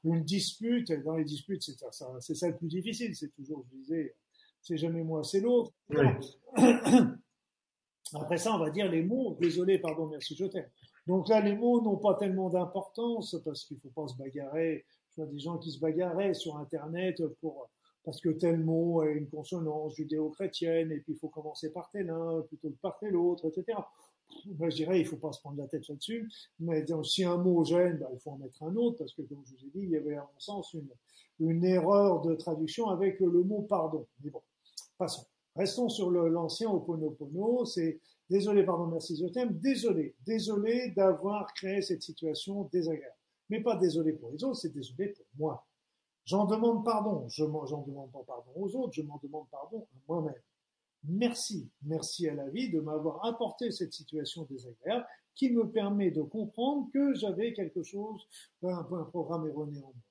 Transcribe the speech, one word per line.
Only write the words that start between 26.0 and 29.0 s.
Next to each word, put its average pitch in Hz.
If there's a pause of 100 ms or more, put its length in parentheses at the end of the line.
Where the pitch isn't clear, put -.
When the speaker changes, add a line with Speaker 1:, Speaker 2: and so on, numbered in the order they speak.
Speaker 1:
Mais 160
donc, 156
si -
un 175
mot 175
gêne, 175
bah, 127
il 127
faut 151
en 139
mettre 135
un 170
autre 233
parce 135